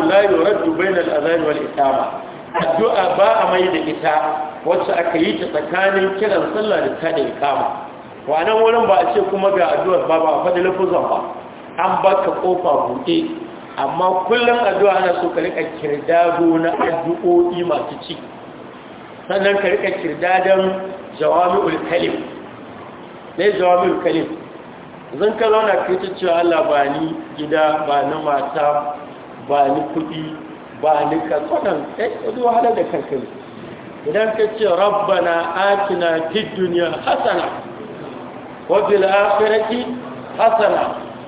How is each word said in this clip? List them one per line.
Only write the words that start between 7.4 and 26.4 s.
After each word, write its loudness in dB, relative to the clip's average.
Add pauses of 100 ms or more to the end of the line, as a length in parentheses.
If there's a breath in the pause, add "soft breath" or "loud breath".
Wa 0
nan 2
wurin 4
ba 6
a 4
ce 4
kuma 2
ga 4 (100)
addu'ar 2
ba, 4
ba 2
a 2
faɗi 2
lafuzan 2
ba. 0 (540)
An 0
baka 4 (100)
kofa 0 (160)
buɗe. 0 (560)
Amma 0
kullum 4
addu'a 4
ana 2
so 0
ka -2
riƙa -2 (120)
kirdado 2 (100)
na 0
addu'o'i 2
masu -2
ci. -12 (1080)
Sannan 2
ka 0
riƙa 0
kirdadan 2 (340)
jawami'ul 2
kalim. -2 (1080)
Ne 2
jawami'ul 4
kalim? 0 (800)
Zan 0
ka 2
zauna 2
ka 0
yi 0
ta -6
cewa, 0
"Allah 2